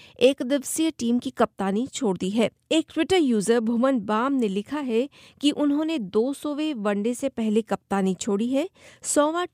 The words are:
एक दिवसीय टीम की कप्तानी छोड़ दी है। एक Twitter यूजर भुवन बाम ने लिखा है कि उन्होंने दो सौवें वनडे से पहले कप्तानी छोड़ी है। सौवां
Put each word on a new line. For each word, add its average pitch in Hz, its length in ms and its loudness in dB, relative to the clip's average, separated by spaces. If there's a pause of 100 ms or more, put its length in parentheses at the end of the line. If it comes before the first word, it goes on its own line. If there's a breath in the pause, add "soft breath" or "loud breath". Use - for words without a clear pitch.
(200 loud breath)
एक 277 220 4
दिवसीय 285 480 -2
टीम 240 280 0
की - 120 -6
कप्तानी 202 560 -2
छोड़ 202 320 -4
दी 190 120 -4
है। 214 200 0 (220)
एक 311 140 2
Twitter 339 360 2
यूजर 233 380 2
भुवन 240 400 2
बाम 214 320 0
ने 240 160 0
लिखा 202 300 -6
है 254 300 -2 (320 loud breath)
कि 285 100 2
उन्होंने 302 480 0
दो 220 340 0
सौवें 294 420 -4
वनडे 208 400 -2
से 269 140 -4
पहले 220 340 0
कप्तानी 190 520 -2
छोड़ी 208 340 -2
है। 269 220 -2 (320 loud breath)
सौवां 320 520 0